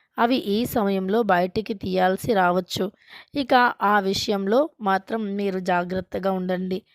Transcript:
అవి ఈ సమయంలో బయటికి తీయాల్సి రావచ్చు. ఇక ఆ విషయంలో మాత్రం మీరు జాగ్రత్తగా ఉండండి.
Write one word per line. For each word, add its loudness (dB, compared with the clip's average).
అవి 4
ఈ 2
సమయంలో 0
బయటికి 0
తీయాల్సి 0
రావచ్చు. 0
ఇక 0
ఆ 4
విషయంలో 0
మాత్రం -2
మీరు -4
జాగ్రత్తగా -2
ఉండండి. -2